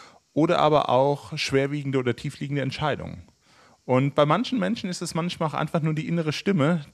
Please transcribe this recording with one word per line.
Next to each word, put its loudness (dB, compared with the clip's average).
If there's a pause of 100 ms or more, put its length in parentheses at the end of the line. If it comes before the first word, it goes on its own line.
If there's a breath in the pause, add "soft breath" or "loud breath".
(340 loud breath)
oder 2
aber 4
auch 2
schwerwiegende 0
oder 0
tiefliegende -6
Entscheidungen. -4 (600 soft breath)
Und 2
bei 4
manchen 0
Menschen -2
ist -8
es -8
manchmal -4
auch -8
einfach -2
nur 0
die -6
innere -2
Stimme, 0